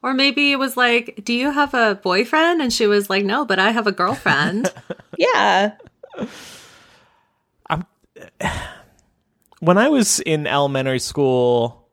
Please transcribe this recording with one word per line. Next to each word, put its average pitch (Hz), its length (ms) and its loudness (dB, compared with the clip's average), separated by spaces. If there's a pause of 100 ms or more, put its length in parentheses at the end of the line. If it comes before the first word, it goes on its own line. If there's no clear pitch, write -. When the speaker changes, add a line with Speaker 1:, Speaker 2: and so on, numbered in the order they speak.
Speaker 1:
Or 254 120 -4
maybe 277 380 0
it 277 60 0
was 262 180 -4
like, 240 480 0
"Do 240 100 -4
you 247 180 -2
have 285 220 -2
a 226 300 2
boyfriend?" 311 580 2
And 247 120 0
she 220 140 2
was 208 220 2
like, 196 140 0
"No, 233 220 -2
but 196 120 -2
I 196 140 2
have 220 160 0
a 202 60 0
girlfriend." 180 840 0
Speaker 2:
<laughs> - 400 -16
Yeah. 208 560 2 (2000)
Speaker 3:
I'm, 165 160 -4 (560)
<sighs> - 1200 -12
when 175 160 4
I 233 120 4
was 269 300 2
in 156 260 -2
elementary 135 540 0
school 123 920 0